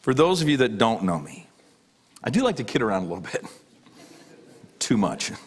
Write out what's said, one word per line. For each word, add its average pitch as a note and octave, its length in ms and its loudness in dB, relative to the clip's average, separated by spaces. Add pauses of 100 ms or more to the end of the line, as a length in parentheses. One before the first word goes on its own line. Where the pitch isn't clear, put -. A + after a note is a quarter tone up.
For C3 140 0
those E3 260 4
of D3+ 80 2
you C#3+ 100 4
that A#2 200 2
don't A2+ 240 2
know F2 160 0
me, - 280 -14 (760)
I - 80 -4
do G3+ 120 2
like A3+ 140 0
to B2 80 -6
kid C#3 160 0
around G2 240 0
a - 20 -6
little F2 180 -8
bit. - 200 -8 (680)
<laughs> - 680 -20
Too - 180 0
much. G2+ 360 -2 (140)